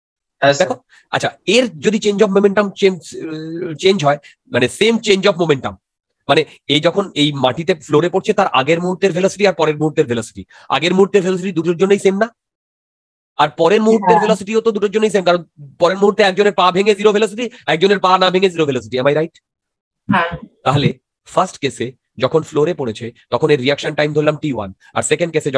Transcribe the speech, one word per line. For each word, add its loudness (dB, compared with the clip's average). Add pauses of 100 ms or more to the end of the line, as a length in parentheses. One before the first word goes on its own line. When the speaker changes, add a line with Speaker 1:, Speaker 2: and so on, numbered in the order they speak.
(420)
Speaker 1:
হ্যাঁ, 4
স্যার। 0
Speaker 2:
দেখো, -8 (300)
আচ্ছা, -4
এর 0
যদি 0
change 2
of 0
momentum 2
চেঞ্জ, 0 (180)
আহ, -10
চেঞ্জ 0
হয়, 2 (340)
মানে 0 (120)
same 2
change 0
of 0
momentum, -2 (520)
মানে 2 (220)
এই 2
যখন -2
এই 0
মাটিতে -2
ফ্লোরে 0
পড়ছে, -2
তার 0
আগের 0
মুহূর্তের -2
ভেলোসিটি 0
আর 2
পরের 0
মুহূর্তের 0
ভেলোসিটি, -8 (240)
আগের 0
মুহূর্তের 2
ভেলোসিটি -4
দুটোর -2
জন্যই 2
সেম 0
না? -4 (1000)
আর 2
পরের 2
মুহূর্তের 2
Speaker 3:
হ্যাঁ। 6
Speaker 2:
ভেলোসিটিও 0
তো 0
দুটোর -2
জন্যই 0
সেম, 0
কারণ 2 (360)
পরের 2
মুহূর্তে 2
একজনের 2
পা 2
ভেঙে 2
জিরো 2
ভেলোসিটি, -2 (180)
একজনের 2
পা 4
না 4
ভেঙে 2
জিরো -2
ভেলোসিটি। -4
Am 2
I 2
right? -4 (760)
Speaker 4:
হ্যাঁ। 0 (340)
Speaker 2:
তাহলে 0 (260)
ফার্স্ট -4
কেসে -6 (260)
যখন 0
ফ্লোরে 0
পড়েছে -8 (280)
তখন 0
এর 2
রিঅ্যাকশন -2
টাইম 0
ধরলাম 0
টি -2
ওয়ান, -8 (280)
আর -2
সেকেন্ড -2
কেসে -2